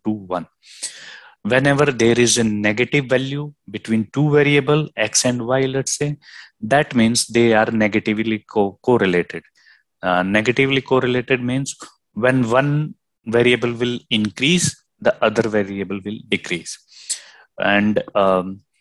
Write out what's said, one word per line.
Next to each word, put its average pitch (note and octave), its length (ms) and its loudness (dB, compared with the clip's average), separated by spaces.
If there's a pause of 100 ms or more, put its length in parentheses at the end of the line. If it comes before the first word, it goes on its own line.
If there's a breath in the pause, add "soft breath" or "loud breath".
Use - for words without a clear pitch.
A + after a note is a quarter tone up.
to G#2+ 60 -2
one. F2+ 340 -8 (960 loud breath)
Whenever C#3 440 2
there A#2 340 4
is A#2 180 4
a A#2 60 2
negative G#2+ 640 0
value C3+ 460 -2 (200)
between A2 400 -2
two D3 180 0
variable, D3 680 2
X G#2+ 300 -2
and B2 220 -2
Y, C3 140 0
let's C3+ 360 -4
say, D3 200 -4 (460 loud breath)
that C#3 300 0
means A#2 320 2
they A#2 300 2
are A2 160 2
negatively G#2+ 760 -2
co-, G2+ 360 -2
correlated. F2+ 580 0 (640 soft breath)
Uh, F2+ 180 2
negatively A#2 580 0
correlated B2 640 0
means B2+ 340 -4 (380 loud breath)
when B2 340 0
one C#3+ 460 0 (320)
variable A#2+ 480 2
will A#2+ 240 -4 (140)
increase, B2 720 0 (160)
the - 240 0
other A2 260 0
variable G2 560 -4
will G#2+ 140 -10 (100)
decrease. - 480 -6 (800 loud breath)
And, G2+ 440 0 (100)
um, F#2+ 480 0 (200 loud breath)